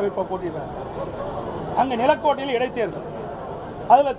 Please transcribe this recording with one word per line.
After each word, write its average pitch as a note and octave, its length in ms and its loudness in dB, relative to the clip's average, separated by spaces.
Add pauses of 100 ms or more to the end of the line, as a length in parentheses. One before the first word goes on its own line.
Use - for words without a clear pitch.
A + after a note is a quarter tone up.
வேட்பாளர் F#3+ 280 0
போட்டியிடுறாங்க. D#3+ 440 -4 (1040)
அங்க C4 200 2
நிலக்கோட்டையில் C#4 560 2
இடைத்தேர்தல், A#3 500 -2 (880)
அதுல C4+ 260 8